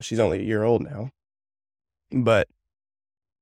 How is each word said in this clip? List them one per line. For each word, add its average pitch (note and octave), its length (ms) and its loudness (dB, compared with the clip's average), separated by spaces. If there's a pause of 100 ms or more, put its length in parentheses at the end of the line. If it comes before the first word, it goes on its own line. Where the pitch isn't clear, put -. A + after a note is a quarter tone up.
She's - 180 -6
only G#2+ 220 2
a G#2 40 -6
year G#2+ 200 -2
old A#2 180 2
now. B2 280 -10 (1000)
But A2+ 380 2 (920)